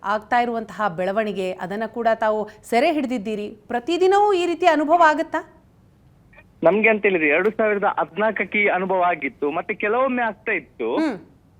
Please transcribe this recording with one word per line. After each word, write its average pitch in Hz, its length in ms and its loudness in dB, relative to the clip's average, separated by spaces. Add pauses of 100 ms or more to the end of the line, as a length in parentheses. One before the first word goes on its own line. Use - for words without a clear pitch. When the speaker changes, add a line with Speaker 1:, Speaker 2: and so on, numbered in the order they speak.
Speaker 1:
ಆಗ್ತಾ 214 360 0
ಇರುವಂತಹ 220 560 -2
ಬೆಳವಣಿಗೆ, 190 560 -2
ಅದನ್ನ 196 340 -6
ಕೂಡ 226 280 -2
ತಾವು 214 340 0 (220)
ಸೆರೆ 269 220 4
ಹಿಡಿದಿದ್ದೀರಿ. 220 760 -4
ಪ್ರತಿದಿನವೂ 370 640 2
ಈ 349 140 2
ರೀತಿಯ 339 220 2
ಅನುಭವ 311 380 4
ಆಗುತ್ತಾ? 311 460 0 (1120)
Speaker 2:
ನಮ್ಗೆ 208 240 4
ಅಂತ 214 140 0
ಹೇಳಿದ್ರೆ 175 260 0
ಎರಡು 180 220 0
ಸಾವಿರದ 208 340 -2
ಹದಿನಾಲ್ಕಕ್ಕೆ 196 760 -4
ಈ 208 80 2
ಅನುಭವ 185 360 0
ಆಗಿತ್ತು. 147 480 -2
ಮತ್ತೆ 180 240 -6
ಕೆಲವೊಮ್ಮೆ 247 480 -2
ಆಗ್ತಾ 220 300 -6
ಇತ್ತು. 127 440 -6
Speaker 1:
ಹ್ಮ್. 294 220 -2 (420)